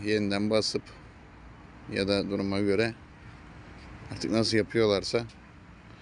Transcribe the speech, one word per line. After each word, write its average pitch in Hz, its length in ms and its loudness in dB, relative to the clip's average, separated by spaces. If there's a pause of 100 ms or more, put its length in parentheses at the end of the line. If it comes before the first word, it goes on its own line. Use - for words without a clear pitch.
yeniden 104 460 2
basıp 110 320 2 (1120)
ya 98 160 2
da 98 220 4
duruma 98 300 0
göre 104 340 2 (1160)
artık 104 180 -4
nasıl 107 260 2
yapıyorlarsa 107 680 2 (800)